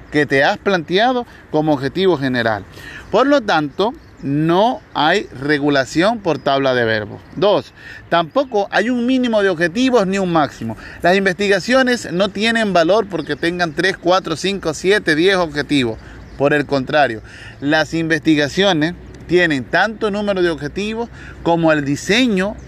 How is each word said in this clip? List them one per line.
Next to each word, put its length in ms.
que 160
te 200
has 120
planteado 720
como 220
objetivo 440
general. 460
Por 160
lo 140
tanto, 520
no 600
hay 340
regulación 800
por 200
tabla 340
de 100
verbos. 380
Dos, 360
tampoco 600
hay 200
un 160
mínimo 360
de 60
objetivos 600
ni 100
un 160
máximo. 420
Las 140
investigaciones 960
no 160
tienen 460
valor 340
porque 300
tengan 340
tres, 260
cuatro, 380
cinco, 380
siete, 420
diez 220
objetivos. 600
Por 160
el 120
contrario, 560
las 320
investigaciones 1000
tienen 380
tanto 480
número 300
de 80
objetivos 580
como 300
el 140
diseño 720